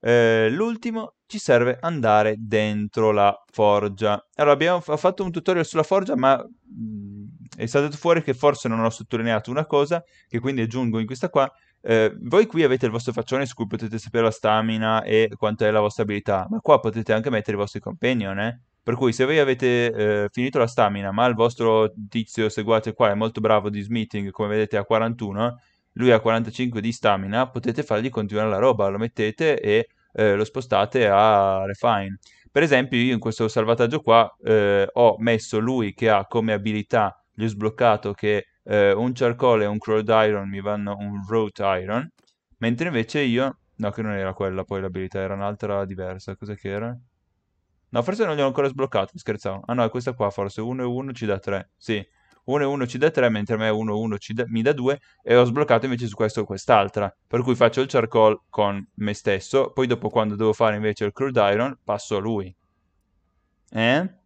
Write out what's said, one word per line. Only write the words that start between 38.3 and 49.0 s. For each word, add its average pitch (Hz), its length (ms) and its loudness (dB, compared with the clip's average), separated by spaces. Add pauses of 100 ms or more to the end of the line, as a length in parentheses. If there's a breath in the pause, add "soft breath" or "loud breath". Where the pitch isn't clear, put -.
eh, 101 280 4
un 120 200 0
charcoal 120 500 2
e 104 40 0
un 104 120 -4
crude 107 340 -2 (140)
iron 101 220 -2
mi 98 120 -8
vanno, 101 380 -6
un 104 280 -8
wrought 107 340 -2
iron, 98 480 -2 (500)
mentre 123 300 -2
invece 131 320 -2
io, 131 380 0 (180)
no 104 140 -4
che 110 120 -10
non 107 100 -6
era 95 220 -4
quella 95 300 -4
poi 98 160 -6
l'abilità, 95 400 -6
era 95 140 -4
un'altra 101 500 -6
diversa, 95 520 -12
cos'è 104 180 -12
che 98 140 -12
era? 113 300 -8 (920)
No, 120 120 -2
forse 208 220 -2
non 160 100 -2
li 147 80 0
ho 139 40 2
ancora 135 220 0
sbloccati, 127 500 -2